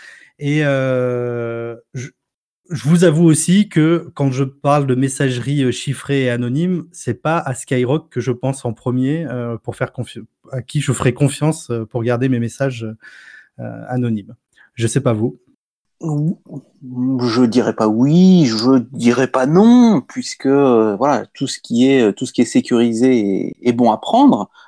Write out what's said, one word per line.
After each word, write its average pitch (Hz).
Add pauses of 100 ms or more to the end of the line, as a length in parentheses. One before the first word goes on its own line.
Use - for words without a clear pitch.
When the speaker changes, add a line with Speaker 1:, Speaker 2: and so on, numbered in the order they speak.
(380)
Speaker 1:
Et, 147
euh, 123 (160)
je, 127 (600)
je 147
vous 170
avoue 165
aussi 175
que 165
quand 139
je 131
parle 143
de 131
messagerie, 135
euh, 123
chiffrée 135
et 127
anonyme, 139
c'est -
pas 160
à 139
Skyrock 127
que -
je 120
pense 131
en 117
premier, 131
euh, 120
pour -
faire -
confi-, 113 (260)
à 127
qui -
je 139
ferai 123
confiance, 147
euh, 113
pour 117
garder 123
mes 127
messages, 117 (760)
euh, 113
anonymes. 117 (400)
Je 113
sais 127
pas 120
vous. 110 (600)
Speaker 2:
Ou-, 156 (800)
je 120
dirais 110
pas 110
oui, 156
je 120 (140)
dirais 117
pas 131
non, 220
puisque, -
euh, 123
voilà, 117
tout 135
ce -
qui 123
est, 131
euh, 104
tout 120
ce -
qui -
est 117
sécurisé 120
est, 101
est 117
bon 117
à 107
prendre. 226 (160)